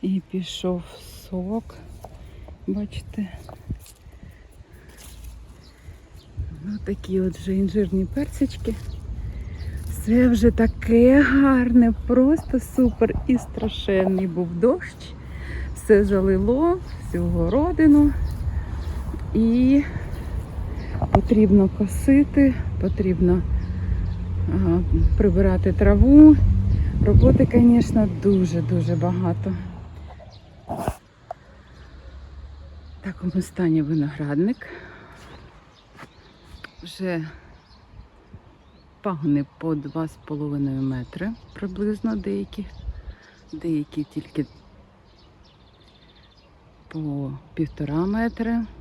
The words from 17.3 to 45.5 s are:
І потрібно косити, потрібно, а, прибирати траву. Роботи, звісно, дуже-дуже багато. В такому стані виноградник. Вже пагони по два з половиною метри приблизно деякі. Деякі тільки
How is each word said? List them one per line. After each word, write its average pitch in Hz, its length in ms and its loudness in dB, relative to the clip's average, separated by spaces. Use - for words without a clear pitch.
І 247 500 4
потрібно 202 680 4
косити, 277 760 2
потрібно, 180 600 0
а, 180 260 2
прибирати 185 560 2
траву. 254 640 10
Роботи, 240 460 6
звісно, 240 580 4
дуже-дуже 175 720 0
багато. 175 580 -2
В - 40 -20
такому 180 380 -6
стані 160 400 0
виноградник. 151 840 -2
Вже 175 420 -6
пагони 147 440 -2
по 165 180 -4
два 147 320 -8
з 156 40 -12
половиною 143 560 -6
метри 135 500 -6
приблизно 208 600 -6
деякі. 202 500 -8
Деякі 151 500 -6
тільки 151 420 -8